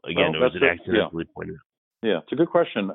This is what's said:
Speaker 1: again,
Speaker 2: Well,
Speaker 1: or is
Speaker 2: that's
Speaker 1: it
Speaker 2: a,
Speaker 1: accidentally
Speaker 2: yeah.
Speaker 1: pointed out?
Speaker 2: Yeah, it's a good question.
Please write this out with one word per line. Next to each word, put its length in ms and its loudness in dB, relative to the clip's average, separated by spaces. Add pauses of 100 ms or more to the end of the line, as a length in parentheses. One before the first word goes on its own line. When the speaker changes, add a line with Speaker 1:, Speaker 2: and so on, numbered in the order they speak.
Speaker 1:
again, 260 0
Speaker 2:
Well, 120 0
Speaker 1:
or 40 6
is 60 -2
Speaker 2:
that's 100 -2
Speaker 1:
it 40 6
Speaker 2:
a, 40 4
Speaker 1:
accidentally 560 -2
Speaker 2:
yeah. 80 -20
Speaker 1:
pointed 200 -10
out? 520 -12
Speaker 2:
Yeah, 120 2
it's 120 -10
a 40 -6
good 140 2
question. 460 0